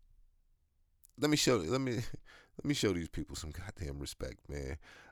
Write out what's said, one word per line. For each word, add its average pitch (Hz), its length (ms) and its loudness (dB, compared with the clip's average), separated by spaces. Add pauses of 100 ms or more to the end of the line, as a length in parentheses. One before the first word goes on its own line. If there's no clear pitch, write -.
(1200)
let 151 100 6
me 151 60 6
show. 131 200 6
Let 95 240 2
me, 131 120 0
<laughs> - 0 -
let - 720 -6
me 143 100 2
show 107 180 4
these 85 180 -2
people - 260 -6
some 80 140 -8
goddamn 73 480 -8
respect, - 500 -10
man. 69 300 -6 (340)